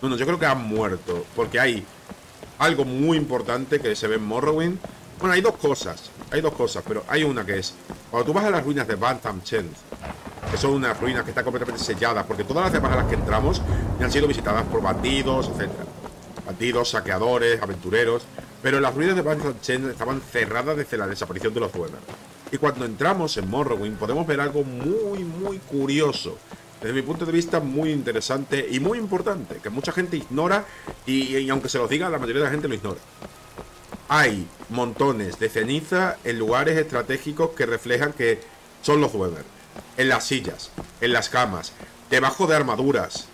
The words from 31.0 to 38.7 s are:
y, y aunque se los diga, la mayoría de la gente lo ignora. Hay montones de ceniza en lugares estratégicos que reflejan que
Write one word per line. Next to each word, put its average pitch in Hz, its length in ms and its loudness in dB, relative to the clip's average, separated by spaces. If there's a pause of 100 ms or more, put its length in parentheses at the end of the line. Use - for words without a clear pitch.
y, 131 320 0
y 135 120 0
aunque 131 200 0
se 135 80 -2
los 120 120 2
diga, 160 200 0
la 156 100 -2
mayoría 127 220 0
de 147 60 4
la 131 40 0
gente 147 160 -2
lo 123 80 -2
ignora. 98 240 -6 (1080)
Hay 117 380 4 (220)
montones 117 720 0
de 113 100 0
ceniza 156 720 0
en 117 160 -2
lugares 131 380 2
estratégicos 151 720 -2
que - 140 0
reflejan 123 480 0
que 117 280 2 (400)